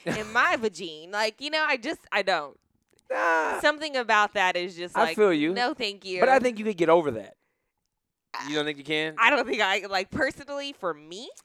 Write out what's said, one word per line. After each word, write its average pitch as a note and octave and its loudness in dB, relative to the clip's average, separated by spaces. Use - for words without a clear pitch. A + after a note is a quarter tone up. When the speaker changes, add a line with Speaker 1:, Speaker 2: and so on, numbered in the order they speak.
Speaker 1:
in G#3+ -6
Speaker 2:
<laughs> - -
Speaker 1:
my D4+ 4
vagine. E3+ -8
Like, G#3+ -4
you C#4 -8
know, D#4 0
I C#4+ 0
just, A#3+ -8
I G3+ 2
don't. D#3+ -2
Speaker 2:
Nah. D#4+ 0
Speaker 1:
Something D4+ -2
about G#3+ 2
that F#3 2
is F3 -4
just F3 -10
Speaker 2:
I G#3+ 4
Speaker 1:
like, A3 -2
Speaker 2:
feel G#3 6
you. D#3 2
Speaker 1:
"No, B3 0
thank G3+ -6
you." F#3 -6
Speaker 2:
But F3+ 4
I C4+ 6
think A#3+ 0
you G#3+ -8
could G#3+ -2
get E3 4
over D#3+ 6
that. G2+ -10
You D3 -4
don't D3 0
think D3+ -4
you C#3+ -16
can? D#3 -2
Speaker 1:
I A3+ 4
don't C#4+ 2
think B3+ -2
I, G3 0
like, G3 -4
personally, C#4+ -6
for F3 -6
me. E3 -16